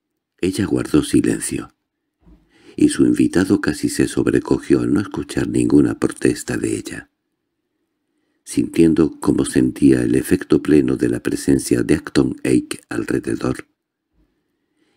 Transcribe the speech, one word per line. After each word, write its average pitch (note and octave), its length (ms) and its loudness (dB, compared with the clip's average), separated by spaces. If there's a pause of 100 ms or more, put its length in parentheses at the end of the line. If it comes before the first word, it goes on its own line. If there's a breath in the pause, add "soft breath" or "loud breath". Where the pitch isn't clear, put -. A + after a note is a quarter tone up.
(420)
Ella F#2 240 -2
guardó B1+ 380 0
silencio, - 680 -2 (1000 soft breath)
y - 140 4
su - 160 0
invitado - 560 2
casi C#2+ 280 -4
se - 180 0
sobrecogió B1 760 0
al A#1+ 120 -2
no G2 80 2
escuchar - 480 -6
ninguna B1+ 500 2
protesta - 580 -2
de - 200 -4
ella. - 320 -12 (1400)
Sintiendo - 720 2
como - 260 0
sentía B1+ 560 2
el A#1+ 140 0
efecto D2 480 0
pleno C2 340 2
de A#1+ 120 0
la A#1+ 120 -4
presencia B1+ 640 0
de G#1+ 120 2
Acton C2 440 -2
Ake - 500 -2
alrededor, - 760 -4 (1300)